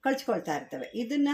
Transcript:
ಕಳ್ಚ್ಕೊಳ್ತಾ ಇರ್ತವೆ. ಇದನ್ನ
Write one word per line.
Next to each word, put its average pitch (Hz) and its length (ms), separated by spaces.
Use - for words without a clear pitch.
ಕಳ್ಚ್ಕೊಳ್ತಾ 226 560
ಇರ್ತವೆ. - 380
ಇದನ್ನ 285 400